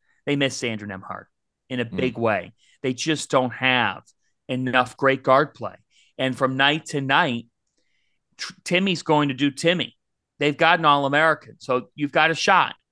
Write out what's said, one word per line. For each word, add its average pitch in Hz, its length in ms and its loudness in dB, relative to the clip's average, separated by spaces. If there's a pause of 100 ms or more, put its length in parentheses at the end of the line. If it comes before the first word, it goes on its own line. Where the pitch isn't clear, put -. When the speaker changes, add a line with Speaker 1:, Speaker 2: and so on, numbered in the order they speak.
(260)
Speaker 1:
They 143 100 -2
miss 139 280 -2
Andrew 107 240 -6
Nembhard 95 380 -12 (440)
in 127 100 -8
a 117 60 -2
Speaker 2:
Hmm. 117 100 -12
Speaker 1:
big 127 220 -4
way. 104 360 -2 (280)
They 131 120 -4
just 151 360 -4
don't 127 240 2
have 123 480 0 (460)
enough 127 500 -2
great 135 260 2
guard 139 300 2
play. 95 220 -12 (420)
And 131 180 -2
from 131 220 -2
night 147 300 2
to 143 140 -6
night, 135 440 0 (920)
Tr-, - 160 -12 (100)
Timmy's 180 400 0
going 151 240 2
to 135 80 -2
do 139 160 0
Timmy. 165 440 -2 (440)
They've 147 180 0
got 165 220 4
an 160 60 0
All-American, 143 720 2
so 127 340 -2
you've 143 200 -6
got 160 180 2
a 160 40 -2
shot. 175 400 2 (160)